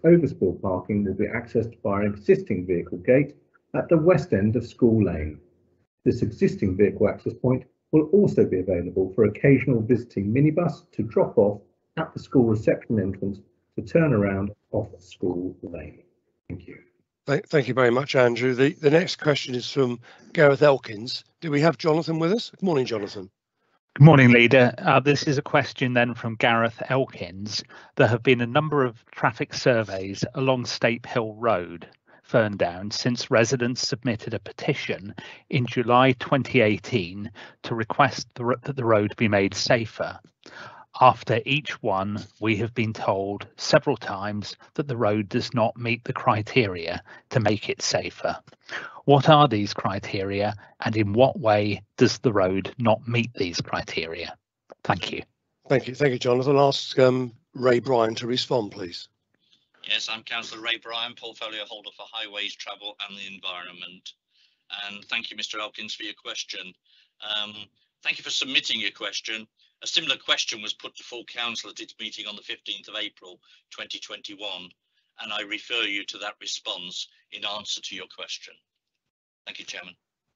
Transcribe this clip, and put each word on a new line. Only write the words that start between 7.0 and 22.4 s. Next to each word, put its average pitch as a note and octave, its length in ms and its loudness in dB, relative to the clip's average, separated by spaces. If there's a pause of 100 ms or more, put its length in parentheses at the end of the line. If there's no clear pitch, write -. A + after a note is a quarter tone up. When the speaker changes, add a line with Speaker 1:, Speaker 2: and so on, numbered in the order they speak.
Speaker 1:
access - 260 -6
point B2+ 280 0 (300)
will D#3 140 4
also F3+ 380 4
be F#2 140 0
available F2+ 560 -2
for A2 120 4
occasional C3 540 4
visiting A2+ 540 0
minibus D#3 560 2
to - 140 -6
drop - 340 2
off G#2 220 4 (360)
at D#3+ 180 -4
the - 40 -14
school A#2+ 280 4
reception A2 520 0
entrance F#2+ 400 -4 (380)
to - 60 -6
turn D#3 300 2
around G2+ 380 0 (220)
off G#2+ 160 -2 (100)
School F2+ 640 -6
Lane. - 400 -14 (460)
Thank F2+ 180 -12
you. - 120 -20 (480)
Speaker 2:
Thank, C#3+ 200 -2
thank C3 220 0
you B2+ 60 -4
very B2 180 4
much, C#3 240 0
Andrew. B2 380 4
The, C3+ 180 4
the D3 180 0
next E3 300 2
question C#3 340 0
is A#2 160 -6
from A#2+ 300 0 (320)
Gareth C#3+ 300 6
Elkins. B2+ 600 0 (180)
Do D#3 120 -4
we C#3+ 80 0
have D#3+ 180 4
Jonathan D#3+ 400 0
with E3 140 0
us? A#3 180 -4